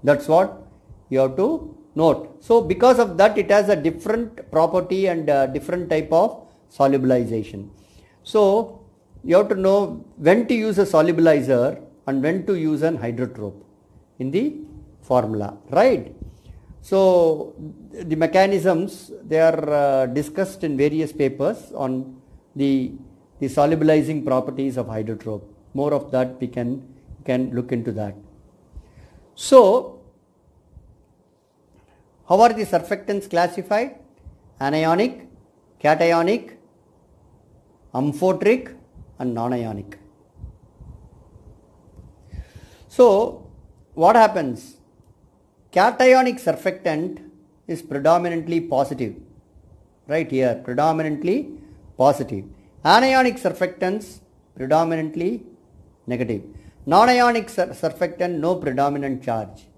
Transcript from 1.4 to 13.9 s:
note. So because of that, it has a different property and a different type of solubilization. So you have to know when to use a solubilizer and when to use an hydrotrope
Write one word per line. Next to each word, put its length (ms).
note. 460
So 200
because 380
of 180
that, 200
it 140
has 160
a 80
different 760
property 560
and 200
a 200
different 420
type 240
of 340
solubilization. 960
So 600
you 120
have 140
to 60
know 500
when 320
to 60
use 240
a 80
solubilizer 1000
and 180
when 220
to 80
use 300
an 140
hydrotrope 640